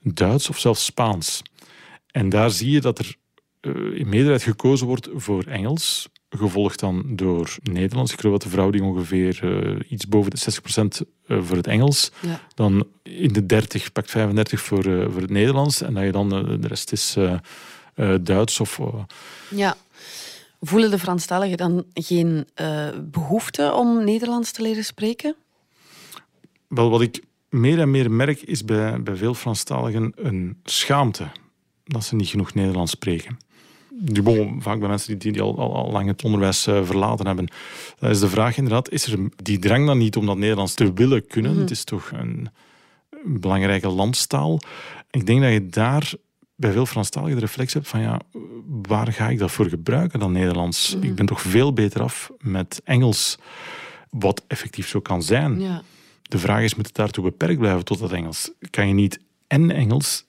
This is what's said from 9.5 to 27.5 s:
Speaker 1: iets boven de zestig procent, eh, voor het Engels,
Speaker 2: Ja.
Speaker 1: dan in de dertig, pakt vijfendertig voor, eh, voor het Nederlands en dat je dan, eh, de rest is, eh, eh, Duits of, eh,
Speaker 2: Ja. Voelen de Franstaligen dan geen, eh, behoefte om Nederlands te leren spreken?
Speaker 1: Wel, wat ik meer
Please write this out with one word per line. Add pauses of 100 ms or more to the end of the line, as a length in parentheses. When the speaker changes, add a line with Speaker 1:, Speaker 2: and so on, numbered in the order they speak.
Speaker 1:
iets
boven
de
zestig
procent, (260)
eh,
voor
het
Engels,
Speaker 2:
Ja. (140)
Speaker 1:
dan (160)
in
de
dertig,
pakt
vijfendertig
voor,
eh,
voor
het
Nederlands
en
dat
je
dan,
eh,
de
rest
is,
eh, (600)
eh,
Duits
of,
eh, (640)
Speaker 2:
Ja. (840)
Voelen
de
Franstaligen
dan (100)
geen,
eh, (220)
behoefte
om
Nederlands
te
leren
spreken? (1300)
Speaker 1:
Wel,
wat
ik (260)
meer